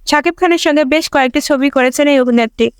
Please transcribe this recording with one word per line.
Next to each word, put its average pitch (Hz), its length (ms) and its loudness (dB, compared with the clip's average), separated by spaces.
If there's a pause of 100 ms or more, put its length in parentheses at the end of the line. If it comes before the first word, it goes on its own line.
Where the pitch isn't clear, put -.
শাকিব 311 280 -2
খানের 339 240 0
সঙ্গে 302 260 0
বেশ 302 260 -2
কয়েকটি 269 300 0
ছবি 277 300 0
করেছেন 262 380 0
এই 277 120 4
অভিনেত্রী। 233 600 0